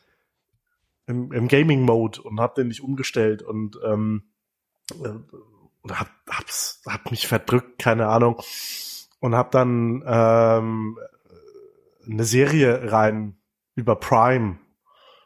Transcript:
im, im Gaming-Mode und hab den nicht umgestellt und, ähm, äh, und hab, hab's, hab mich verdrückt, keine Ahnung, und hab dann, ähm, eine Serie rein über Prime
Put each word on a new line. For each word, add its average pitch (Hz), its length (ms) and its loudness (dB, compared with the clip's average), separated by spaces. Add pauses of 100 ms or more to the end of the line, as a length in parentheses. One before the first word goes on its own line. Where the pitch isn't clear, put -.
(1080)
im, 123 220 -6
im 120 160 -2
Gaming-Mode 127 720 4
und 107 200 -6
hab 120 140 0
den 127 120 0
nicht 117 140 -8
umgestellt 127 600 -2
und, 107 400 -8
ähm, 107 420 -2 (800)
äh, 135 60 -10 (760)
und - 160 -10
hab, - 120 -8 (200)
hab's, - 560 -10
hab - 260 -10
mich - 160 -4
verdrückt, - 520 -2
keine 113 280 0
Ahnung, 117 340 2 (800)
und 123 120 -2
hab 123 180 0
dann, 120 540 0
ähm, 113 960 2 (1080)
eine 113 200 -4
Serie 127 680 2
rein 107 460 0 (360)
über 117 220 0
Prime 117 600 2 (680)